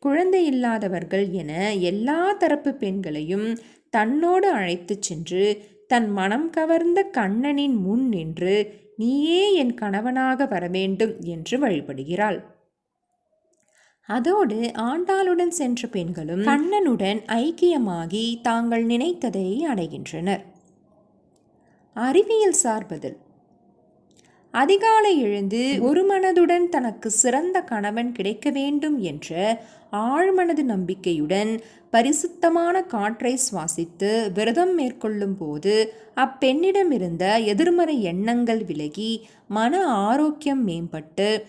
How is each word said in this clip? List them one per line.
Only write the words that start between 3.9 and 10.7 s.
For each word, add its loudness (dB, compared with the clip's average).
தன்னோடு 2
அழைத்துச் -4
சென்று, -2
தன் 2
மனம் 0
கவர்ந்த 2
கண்ணனின் 0
முன் 0
நின்று, -2
"நீயே 2
என் 2
கணவனாக 0
வரவேண்டும்" -2